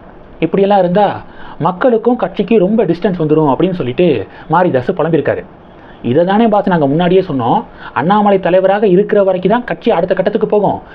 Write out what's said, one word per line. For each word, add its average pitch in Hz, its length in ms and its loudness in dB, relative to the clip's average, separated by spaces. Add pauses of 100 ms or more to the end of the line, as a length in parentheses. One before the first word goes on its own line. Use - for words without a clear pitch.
(380)
இப்படியெல்லாம் 196 400 0
இருந்தா 175 420 0 (380)
மக்களுக்கும் 226 580 0
கட்சிக்கும் 208 420 -2
ரொம்ப 208 260 2
டிஸ்டன்ஸ் 180 340 -2
வந்துரும் 151 380 2
அப்படின்னு 180 160 0
சொல்லிட்டு 135 540 -2 (240)
மாரிதாஸ் 175 460 0
புலம்பிருக்காரு. 143 480 -2 (580)
இதை 131 220 0
தானே 208 240 2
பாஸ் 196 200 0
நாங்க 165 180 2
முன்னாடியே 175 340 2
சொன்னோம், 160 440 -2 (280)
அண்ணாமலை 196 480 2
தலைவராக 190 460 2
இருக்கிற 202 360 2
வரைக்கும் 190 300 0
தான் 240 120 0
கட்சி 180 260 -4
அடுத்த 180 240 0
கட்டத்துக்கு 202 340 0
போகும், 196 320 0 (140)